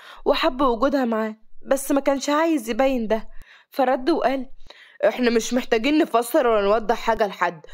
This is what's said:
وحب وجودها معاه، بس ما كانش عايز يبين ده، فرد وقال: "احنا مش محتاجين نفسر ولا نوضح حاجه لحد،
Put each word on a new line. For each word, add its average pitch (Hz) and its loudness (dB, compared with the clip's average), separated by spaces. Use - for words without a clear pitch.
وحب 311 0
وجودها 262 2
معاه، 220 -2
بس 269 -2
ما 285 2
كانش 277 0
عايز 294 0
يبين 247 0
ده، 220 -2
فرد 262 0
وقال: 269 0
"احنا 233 0
مش 233 0
محتاجين 247 0
نفسر 247 2
ولا 214 2
نوضح 214 2
حاجه 220 0
لحد، 175 -4